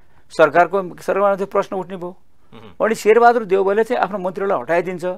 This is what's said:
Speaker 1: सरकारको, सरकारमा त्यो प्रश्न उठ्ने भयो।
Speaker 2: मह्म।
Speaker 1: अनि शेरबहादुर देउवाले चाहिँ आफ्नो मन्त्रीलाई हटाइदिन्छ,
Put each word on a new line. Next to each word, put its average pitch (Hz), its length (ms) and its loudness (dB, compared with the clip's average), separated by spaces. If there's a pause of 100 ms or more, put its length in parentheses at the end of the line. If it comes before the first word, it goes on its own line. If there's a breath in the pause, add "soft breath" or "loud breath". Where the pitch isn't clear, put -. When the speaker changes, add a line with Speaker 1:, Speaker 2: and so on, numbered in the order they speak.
(280 soft breath)
Speaker 1:
सरकारको, 165 720 2
सरकारमा 196 380 0
त्यो 190 100 -6
प्रश्न 196 300 -4
उठ्ने 185 200 -8
भयो। 180 200 -12 (380)
Speaker 2:
मह्म। 110 300 -6
Speaker 1:
अनि 214 100 0
शेरबहादुर 233 500 4
देउवाले 196 400 0
चाहिँ 233 180 -2
आफ्नो 196 160 -4
मन्त्रीलाई 190 420 -4
हटाइदिन्छ, 170 440 -4 (140)